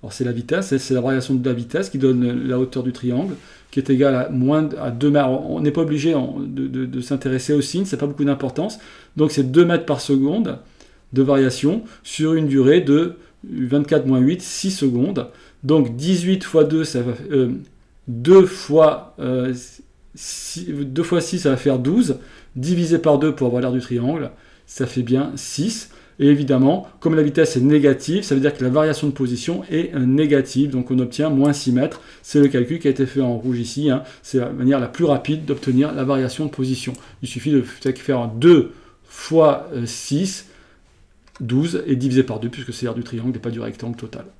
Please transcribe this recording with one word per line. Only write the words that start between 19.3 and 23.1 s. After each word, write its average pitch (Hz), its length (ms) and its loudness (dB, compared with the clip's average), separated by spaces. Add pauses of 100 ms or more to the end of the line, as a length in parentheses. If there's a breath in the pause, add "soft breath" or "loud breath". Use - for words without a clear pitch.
six, - 520 -12
deux 143 360 -4
fois 170 180 0
six, 175 160 -4
ça 147 140 0
va 127 60 0
faire 135 200 0
douze. 151 400 0 (380 loud breath)
Divisé 170 420 0
par 151 220 4